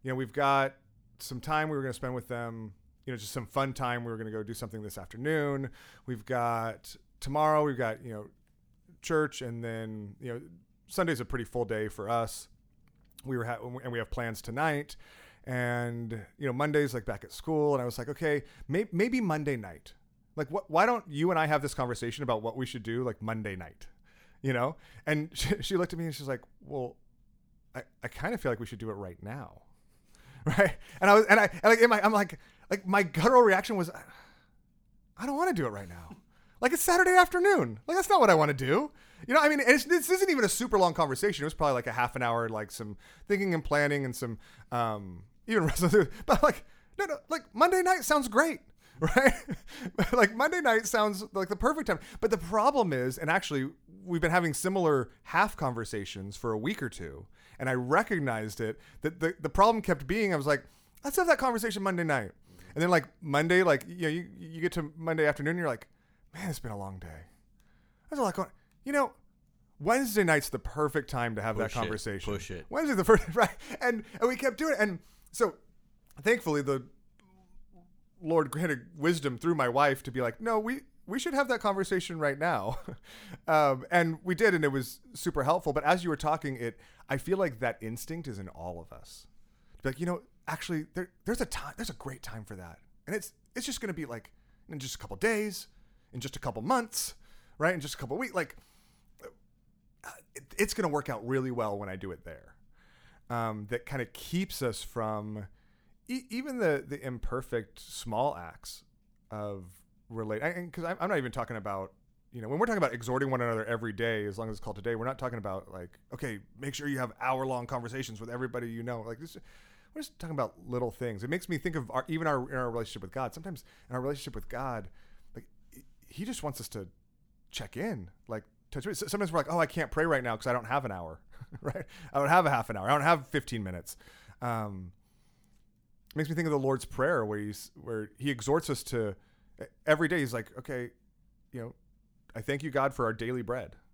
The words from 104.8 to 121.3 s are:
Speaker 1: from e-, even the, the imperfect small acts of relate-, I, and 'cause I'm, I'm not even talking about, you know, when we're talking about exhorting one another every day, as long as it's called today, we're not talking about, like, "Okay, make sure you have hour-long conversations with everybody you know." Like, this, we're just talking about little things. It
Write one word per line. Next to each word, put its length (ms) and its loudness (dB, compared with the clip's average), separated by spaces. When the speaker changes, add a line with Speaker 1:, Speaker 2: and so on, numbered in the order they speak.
Speaker 1:
from 640 -6
e-, 220 -6
even 280 -6
the, 280 2
the 180 -8
imperfect 760 -6
small 560 -4
acts 480 -16
of 340 -8
relate-, 340 -4
I, 60 0
and 240 -6
'cause 120 -8
I'm, 160 -4
I'm 80 -2
not 100 0
even 140 -4
talking 240 -6
about, 360 -6
you 100 -14
know, 60 -10
when 120 -2
we're 60 4
talking 120 -2
about 160 2
exhorting 360 -2
one 100 0
another 240 0
every 280 -4
day, 340 -2
as 120 -6
long 100 -6
as 60 -6
it's 100 -12
called 120 -8
today, 200 -4
we're 80 -6
not 140 -4
talking 200 -6
about, 340 -8
like, 260 -14
"Okay, 240 -8
make 140 -8
sure 140 -8
you 100 -2
have 220 -4
hour-long 460 -2
conversations 540 -8
with 100 -12
everybody 400 -6
you 140 -8
know." 180 -6
Like, 160 -12
this, 180 -16
we're 80 -12
just 180 -16
talking 140 -8
about 200 -4
little 240 -2
things. 320 -6
It 60 -8